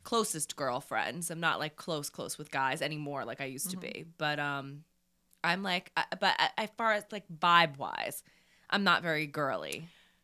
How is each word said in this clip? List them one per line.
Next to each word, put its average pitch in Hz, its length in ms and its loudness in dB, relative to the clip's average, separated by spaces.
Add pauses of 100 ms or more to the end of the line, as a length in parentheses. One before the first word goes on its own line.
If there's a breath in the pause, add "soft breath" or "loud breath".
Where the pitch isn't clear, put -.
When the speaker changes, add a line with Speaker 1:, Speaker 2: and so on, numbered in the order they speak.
Speaker 1:
closest - 520 0
girlfriends. 127 720 -2
I'm 165 120 -8
not, 160 180 2
like, 151 160 -4
close, 151 340 -6
close - 300 -8
with 151 100 -14
guys 135 320 0
anymore 143 440 -4
like 117 160 -8
I 139 40 -6
used 135 260 -6
to 185 60 -6
Speaker 2:
Mm-hmm. - 140 -10
Speaker 1:
be. - 120 -10 (140)
But, 147 220 -2
um, 143 460 -6 (580)
I'm, 175 180 2
like, 180 360 -2
uh, 160 60 4 (160)
but 190 200 4
a-, - 220 2
as 214 160 -4
far 226 160 2
as, 208 180 -2
like, 202 160 -8
vibe-wise, 156 960 4 (480 soft breath)
I'm 202 120 2
not 170 200 6
very 156 240 2
girly. 135 600 -2 (360 soft breath)